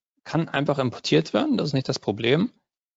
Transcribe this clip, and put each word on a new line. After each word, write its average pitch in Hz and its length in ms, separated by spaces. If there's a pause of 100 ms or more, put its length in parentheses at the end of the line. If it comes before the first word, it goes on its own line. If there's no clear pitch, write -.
(240)
kann 160 240
einfach 139 320
importiert 139 520
werden, 247 240
das 170 120
ist 139 60
nicht 131 140
das 127 120
Problem. 120 520 (440)